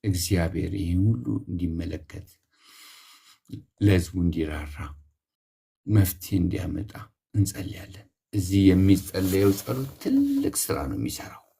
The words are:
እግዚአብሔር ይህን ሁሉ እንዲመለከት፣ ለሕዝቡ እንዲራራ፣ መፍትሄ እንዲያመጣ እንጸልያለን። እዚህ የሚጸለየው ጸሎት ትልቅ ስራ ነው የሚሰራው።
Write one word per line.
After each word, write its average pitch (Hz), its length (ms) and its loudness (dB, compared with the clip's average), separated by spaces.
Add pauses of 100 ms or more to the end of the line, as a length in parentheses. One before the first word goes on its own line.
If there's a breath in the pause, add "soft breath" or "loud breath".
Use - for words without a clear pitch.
እግዚአብሔር 85 680 0
ይህን 92 280 0
ሁሉ 113 240 2 (160)
እንዲመለከት፣ 85 840 -6 (1500 loud breath)
ለሕዝቡ 92 400 4
እንዲራራ፣ 76 560 -2 (1080)
መፍትሄ 101 500 2
እንዲያመጣ - 560 -2 (420)
እንጸልያለን። 98 680 -4 (300)
እዚህ 98 300 2
የሚጸለየው 95 880 4
ጸሎት 131 440 -8
ትልቅ 277 580 0
ስራ - 280 -4
ነው 69 120 -6
የሚሰራው። - 480 -10 (160)